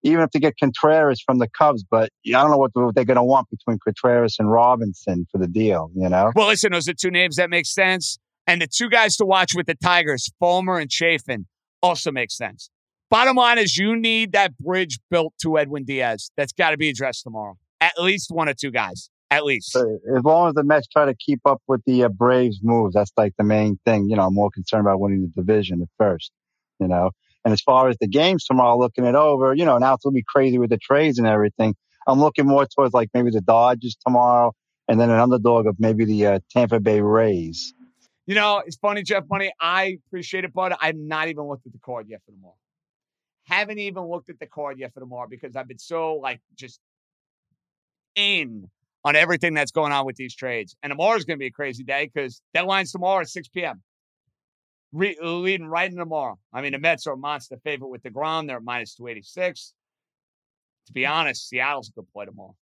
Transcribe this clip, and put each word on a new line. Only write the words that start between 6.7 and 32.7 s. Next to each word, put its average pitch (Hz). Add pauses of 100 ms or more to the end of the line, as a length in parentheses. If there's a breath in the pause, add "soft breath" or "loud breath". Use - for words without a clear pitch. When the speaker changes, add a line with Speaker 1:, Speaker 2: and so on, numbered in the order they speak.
Speaker 2:
those 170
are 175
two 185
names 175
that 175
make 170
sense. 185 (280)
And 175
the 160
two 240
guys 220
to 214
watch 185
with 170
the 165
Tigers, 160
Fulmer 180
and 147
Chafin, 143 (360)
also 170
makes 123
sense. - (380)
Bottom 254
line 240
is 202
you 208
need 226
that 196
bridge 170 (140)
built 165 (100)
to 156
Edwin 143
Diaz. 123
That's 143
gotta 165
be 151
addressed 127
tomorrow. 107 (240)
At 170
least 185
one 160
or 135
two 135
guys. 98 (180)
At 147
least. 131
Speaker 1:
So, 113 (180)
as 127
long 165
as 147
the 147
Mets 143
try 151
to 135
keep 139
up 139
with 131
the, 123
uh, 120
Braves 117
moves, 113
that's, 104
like, 107
the 110
main 107
thing. 104
You 110
know, 95
I'm 95
more 101
concerned 101
about 98
winning 98
the 90
division 92
at 82 (100)
first, 95 (480)
you 98
know. 92 (340)
And 110
as 104
far 131
as 117
the 113
games 156
tomorrow, 123
looking 123
it 123
over, 139
you 151
know, 123
now 131
it's -
gonna 139
be 120
crazy 131
with 120
the 113
trades 143
and 117
everything. 107 (320 soft breath)
I'm 135
looking 147
more 139
towards, 131